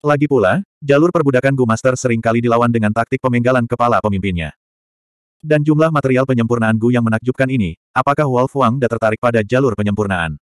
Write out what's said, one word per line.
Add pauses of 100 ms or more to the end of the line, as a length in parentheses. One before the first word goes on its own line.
Lagi
pula, (160)
jalur
perbudakan
Gu
Master
sering
kali
dilawan
dengan
taktik
pemenggalan
kepala
pemimpinnya. (880)
Dan
jumlah
material
penyempurnaan
Gu
yang
menakjubkan
ini, (160)
apakah
Wolf
Wangda
tertarik
pada
jalur
penyempurnaan? (100)